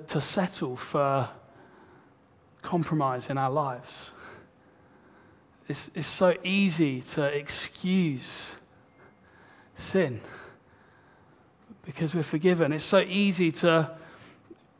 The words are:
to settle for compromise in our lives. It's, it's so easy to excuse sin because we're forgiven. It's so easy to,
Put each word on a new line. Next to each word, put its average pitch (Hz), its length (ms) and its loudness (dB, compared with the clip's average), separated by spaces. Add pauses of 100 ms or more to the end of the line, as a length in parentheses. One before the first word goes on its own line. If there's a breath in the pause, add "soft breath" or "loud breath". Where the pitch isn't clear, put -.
to 151 140 -2
settle 170 540 -4
for 139 540 0 (1300 loud breath)
compromise 143 640 0
in 135 80 -2
our 131 140 0
lives. 135 600 -6 (1600 loud breath)
It's, - 260 -8
it's 156 140 -6
so 180 360 4
easy 170 580 2
to - 240 -4
excuse 147 1300 -2 (1200 soft breath)
sin 143 440 0 (1700 loud breath)
because 156 280 -4
we're 170 100 0
forgiven. 165 500 2
It's 151 100 -4
so 196 160 6
easy 185 520 2
to, 160 440 4 (840 loud breath)